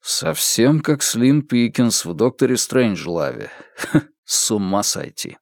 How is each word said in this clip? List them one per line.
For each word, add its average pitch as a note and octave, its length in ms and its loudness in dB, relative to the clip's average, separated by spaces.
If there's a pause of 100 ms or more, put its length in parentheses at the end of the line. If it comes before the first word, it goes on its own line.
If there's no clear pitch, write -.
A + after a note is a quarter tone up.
Совсем - 760 2
как D3 200 0
Слим C3+ 420 2
Пикинс A#2+ 640 0
в F2 80 -8
"Докторе B2 440 0
Стрэнджлаве". E2+ 920 -2 (420)
<laughs> - 320 -2
С - 260 -2
ума G2+ 320 0
сойти. - 600 -8